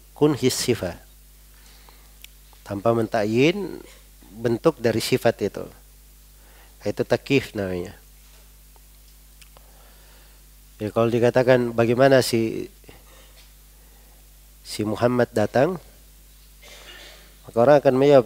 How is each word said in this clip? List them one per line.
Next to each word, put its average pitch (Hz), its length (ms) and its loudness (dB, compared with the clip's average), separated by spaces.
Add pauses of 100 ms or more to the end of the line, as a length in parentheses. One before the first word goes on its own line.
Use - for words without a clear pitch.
(180)
kunhis 131 400 0
sifat. 92 400 -4 (1700)
Tanpa 107 320 -2
mentakyin 117 800 -2 (560)
bentuk 113 480 -2
dari 113 160 0
sifat 117 380 -2 (100)
itu. 90 200 -8 (1160)
Itu 104 240 -6
takyif - 480 -2
namanya. 92 400 -6 (3000)
Jadi 104 100 -6
kalau 117 220 0
dikatakan 120 640 2
bagaimana 123 480 4
si, 110 420 -4 (2000)
si - 160 -8
Muhammad 117 480 0
datang, 120 480 0 (1700)
maka - 160 -14
orang 143 160 6
akan 135 240 2
menjawab, 139 240 6